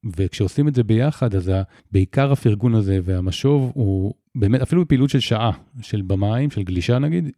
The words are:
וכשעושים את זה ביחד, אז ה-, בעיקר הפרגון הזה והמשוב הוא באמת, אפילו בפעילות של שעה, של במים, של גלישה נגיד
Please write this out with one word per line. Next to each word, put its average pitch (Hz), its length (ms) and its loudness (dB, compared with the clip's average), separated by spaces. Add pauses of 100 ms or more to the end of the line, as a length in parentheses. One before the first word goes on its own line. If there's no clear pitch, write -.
(180)
וכשעושים 98 500 0
את 147 80 -2
זה 123 80 2
ביחד, 113 520 0
אז 92 140 -2
ה-, 95 120 2 (300)
בעיקר 117 400 2
הפרגון 117 440 2
הזה 98 280 2
והמשוב 95 720 0
הוא 98 400 0 (220)
באמת, 120 260 2
אפילו 170 240 2
בפעילות 135 240 2
של 139 100 2
שעה, 113 320 0 (300)
של 107 200 -4
במים, 101 500 0
של 104 120 -6
גלישה 92 360 0
נגיד 151 380 -2